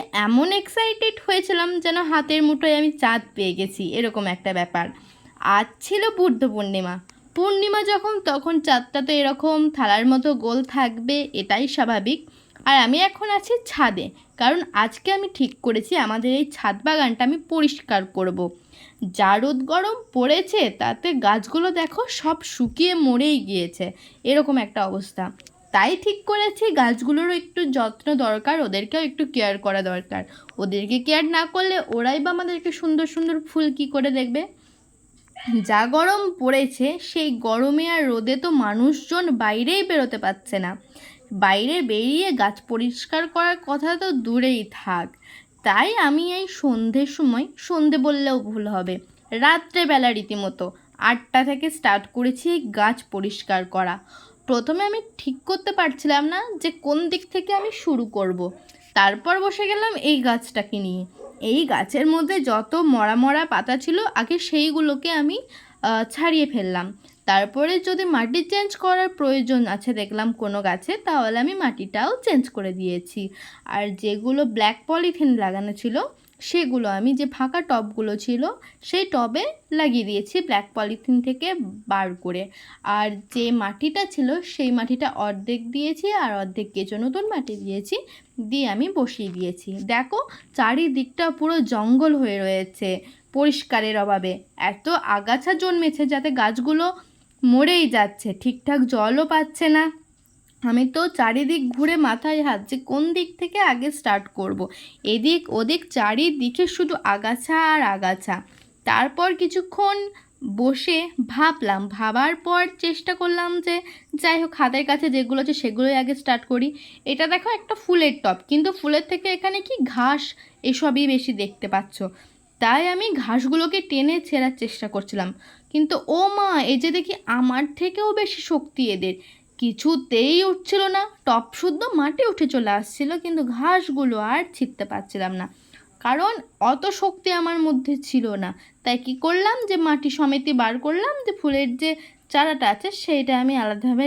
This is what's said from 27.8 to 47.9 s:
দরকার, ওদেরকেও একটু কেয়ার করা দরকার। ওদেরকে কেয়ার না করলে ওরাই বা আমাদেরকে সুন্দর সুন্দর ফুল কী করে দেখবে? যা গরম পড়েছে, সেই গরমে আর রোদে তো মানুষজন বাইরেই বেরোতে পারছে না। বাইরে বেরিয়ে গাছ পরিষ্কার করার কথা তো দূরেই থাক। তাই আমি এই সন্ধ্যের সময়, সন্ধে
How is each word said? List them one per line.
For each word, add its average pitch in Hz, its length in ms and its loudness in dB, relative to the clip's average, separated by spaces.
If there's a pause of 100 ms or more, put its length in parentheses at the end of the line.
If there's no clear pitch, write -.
দরকার, 220 320 0 (100)
ওদেরকেও 208 420 -2
একটু 277 140 -4 (120)
কেয়ার 208 220 0 (100)
করা 196 140 0 (100)
দরকার। 185 320 -6 (400)
ওদেরকে 202 340 -2 (100)
কেয়ার 311 200 2 (100)
না 320 60 2 (120)
করলে 370 220 0 (200)
ওরাই 254 280 0
বা 359 120 0
আমাদেরকে 349 340 -4 (100)
সুন্দর 320 340 0
সুন্দর 330 220 -2 (120)
ফুল 311 180 0 (120)
কী 285 160 -2
করে 277 240 2
দেখবে? 262 240 -2 (1300)
যা 214 140 4 (140)
গরম 381 240 4 (220)
পড়েছে, 262 440 2 (240)
সেই 311 200 0 (160)
গরমে 277 480 2
আর 330 160 4
রোদে 226 240 0 (100)
তো 349 40 0 (160)
মানুষজন 269 600 2 (180)
বাইরেই 240 480 2
বেরোতে 254 340 0
পারছে 196 400 -4
না। 180 80 -4 (720)
বাইরে 208 320 4 (140)
বেরিয়ে 262 380 0 (120)
গাছ 208 160 0 (160)
পরিষ্কার 240 500 -2 (120)
করার 349 240 2 (100)
কথা 285 220 -2 (120)
তো 381 60 -2 (180)
দূরেই 240 360 2 (180)
থাক। 175 280 -4 (580)
তাই 233 240 4 (160)
আমি 302 180 2 (140)
এই 381 80 -4 (140)
সন্ধ্যের 254 560 0
সময়, 269 300 2 (200)
সন্ধে 311 400 2